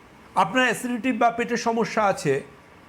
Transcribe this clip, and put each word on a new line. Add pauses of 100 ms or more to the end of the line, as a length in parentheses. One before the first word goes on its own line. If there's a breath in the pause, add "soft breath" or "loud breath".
(340)
আপনার
অ্যাসিডিটি
বা
পেটের
সমস্যা
আছে, (460)